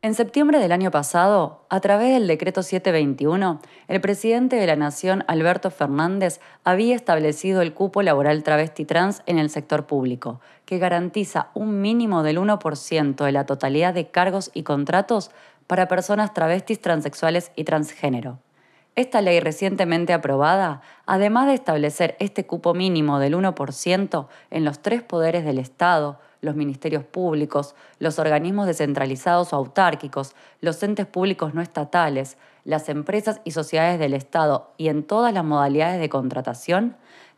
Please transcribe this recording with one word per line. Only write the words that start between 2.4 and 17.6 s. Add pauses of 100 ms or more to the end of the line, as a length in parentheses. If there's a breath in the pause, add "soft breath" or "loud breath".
siete
veintiuno, (300 loud breath)
el
presidente
de
la
Nación,
Alberto
Fernández, (240 loud breath)
había
establecido
el
cupo
laboral
travesti
trans
en
el
sector
público, (260 soft breath)
que
garantiza
un
mínimo
del
uno
por
ciento
de
la
totalidad
de
cargos
y
contratos (340 loud breath)
para
personas
travestis,
transexuales
y